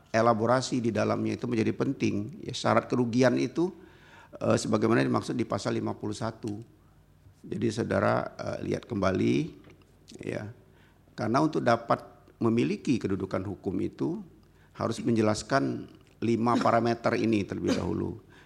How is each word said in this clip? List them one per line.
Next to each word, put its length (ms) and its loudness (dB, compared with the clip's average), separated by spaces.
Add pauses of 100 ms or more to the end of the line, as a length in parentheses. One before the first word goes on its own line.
(100)
elaborasi 720 2
di 80 0
dalamnya, 480 0
itu 80 -6
menjadi 240 2
penting. 720 -2
Ya, 80 -10
syarat 400 0
kerugian 480 2
itu, 320 -2 (720)
eh, 160 2
sebagaimana 480 2
dimaksud 320 -2
di 80 -2
pasal 320 -4
lima 160 -4
puluh 240 -8
satu. 400 -6 (880)
Jadi 240 -2
saudara, 640 0
eh, 320 -8
lihat 240 -6
kembali, 460 2 (840)
ya. 240 -8 (720)
Karena 320 2
untuk 160 0
dapat 400 2 (400)
memiliki 560 2
kedudukan 480 -2
hukum 320 -4
itu 400 -2 (640)
harus 160 -2
menjelaskan 880 0 (400)
lima 320 2
parameter 560 2
ini 320 2
terlebih 320 -2
dahulu. 400 -2 (280)